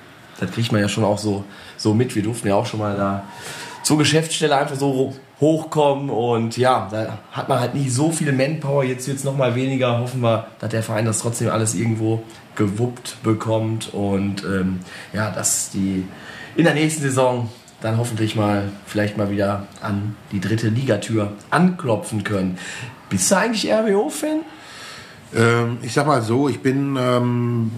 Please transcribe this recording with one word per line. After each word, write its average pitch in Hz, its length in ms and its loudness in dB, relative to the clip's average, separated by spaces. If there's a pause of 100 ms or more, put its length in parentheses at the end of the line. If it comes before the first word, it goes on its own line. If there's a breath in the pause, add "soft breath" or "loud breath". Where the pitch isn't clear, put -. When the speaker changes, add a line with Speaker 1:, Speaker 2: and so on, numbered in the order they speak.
(400)
Speaker 1:
das - 120 -4
kriegt 117 200 -2
man 110 80 2
ja 101 80 2
schon 110 160 0
auch 104 140 4
so, 101 260 -2 (320 loud breath)
so 107 180 2
mit. 123 220 2
Wir 107 80 2
durften 117 240 -4
ja 98 80 4
auch 104 120 2
schon 110 120 -4
mal 104 160 -2
da 98 280 -2 (580 loud breath)
zur 151 160 4
Geschäftsstelle 151 580 2
einfach 143 200 2
so 131 380 0 (280)
hochkommen 147 720 4
und 113 440 0
ja, 120 360 4
da 110 260 -4 (140)
hat 135 180 -6
man 131 100 2
halt 123 140 -2
nicht 139 200 0
so 151 180 2
viel 151 200 0
Manpower, 139 520 2
jetzt 127 240 -4
wird's 139 160 -4
noch 139 120 -2
mal 127 200 2
weniger. 127 440 0
Hoffen 123 220 -2
wir, 113 240 2 (140)
dass 110 100 -6
der 113 140 0
Verein 110 220 -2
das 110 140 0
trotzdem 117 300 -2
alles 110 260 0
irgendwo 113 480 0 (320 loud breath)
gewuppt 110 680 -2
bekommt 110 680 0
und, 98 520 0
ähm, 92 340 0 (340 loud breath)
ja, 107 180 0
dass - 400 -2
die 95 340 0 (500 loud breath)
in 160 80 4
der 160 120 6
nächsten 156 260 2
Saison 123 480 2 (320 loud breath)
dann 113 160 0
hoffentlich 113 380 -2
mal, 104 340 0 (160)
vielleicht 104 320 -2
mal 101 120 0
wieder 101 380 -2 (140)
an 104 340 -4 (160)
die 101 80 -2
dritte 110 300 0
Ligatür 110 640 0 (160)
anklopfen 120 720 2
können. 95 340 -2 (520 loud breath)
Bist - 220 0
du 196 40 8
eigentlich 208 340 2
R-W-O-Fan? 226 680 2 (960 loud breath)
Speaker 2:
Ähm, 117 460 4
ich 117 120 -6
sag 147 140 2
mal 135 140 4
so, 120 260 2
ich - 140 -2
bin, 139 360 0
ähm, 120 800 2